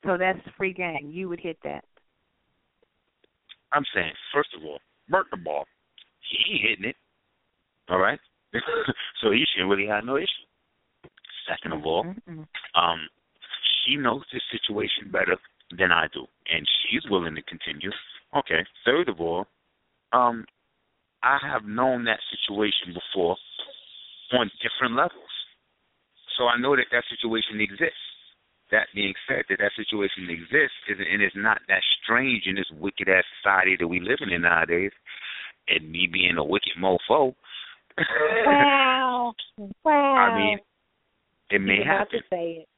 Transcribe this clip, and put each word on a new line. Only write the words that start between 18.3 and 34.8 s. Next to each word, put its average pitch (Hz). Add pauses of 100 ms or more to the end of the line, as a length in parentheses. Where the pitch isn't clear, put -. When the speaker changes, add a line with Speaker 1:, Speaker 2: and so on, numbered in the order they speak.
Speaker 2:
Okay. 82 (240)
Third 147
of 87
all, 85 (680)
um, 120 (800)
I 135
have 135
known 123
that 110 (100)
situation 101
before 87 (960)
on 120 (100)
different 120
levels. - (1040)
So 123
I 120
know 135
that 127
that 120
situation 113
exists. 104 (680)
That 107
being 98 (140)
said, 135
that 95
that 101
situation 98
exists, 92 (140)
is, 101
and 98
it's 95
not 107
that 95 (240)
strange 120
in 95
this 95
wicked-ass 95 (180)
society 95
that 85
we 87
living 113
in 85
nowadays. 85 (800)